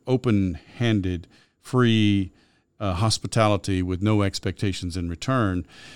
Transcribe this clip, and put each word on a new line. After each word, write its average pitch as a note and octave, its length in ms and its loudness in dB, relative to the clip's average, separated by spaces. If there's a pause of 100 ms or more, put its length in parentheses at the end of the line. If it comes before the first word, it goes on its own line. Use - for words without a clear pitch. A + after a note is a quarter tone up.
open-handed, G2+ 1200 -2 (340)
free, G#2+ 720 2 (480)
uh, G2 160 -4
hospitality G#2 880 0
with F2+ 180 -4
no G#2 220 2
expectations F#2 720 -4
in F2 120 -4
return, F#2+ 580 -2 (300)